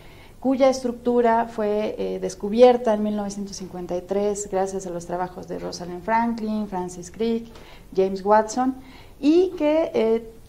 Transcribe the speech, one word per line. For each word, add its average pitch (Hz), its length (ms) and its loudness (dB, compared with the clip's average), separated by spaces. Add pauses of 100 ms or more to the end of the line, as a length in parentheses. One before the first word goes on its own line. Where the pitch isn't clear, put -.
(420)
cuya 262 280 4
estructura 233 760 2
fue, 214 500 -2
eh, 185 220 -4
descubierta 226 760 4
en 208 80 0
mil 214 140 -2
novecientos 202 400 -8
cincuenta 180 400 -8
y 180 60 -4
tres 202 500 -2
gracias 190 340 -2
a 180 40 -8
los 170 160 -8
trabajos 180 420 -6
de 175 120 -8
Rosalind 175 440 -10
Franklin, 220 640 -2
Francis 180 420 -8
Crick, 226 380 -2 (480)
James 190 280 0
Watson, 220 520 2 (440)
y 359 380 4
que, 302 360 2
eh, 226 360 2 (200)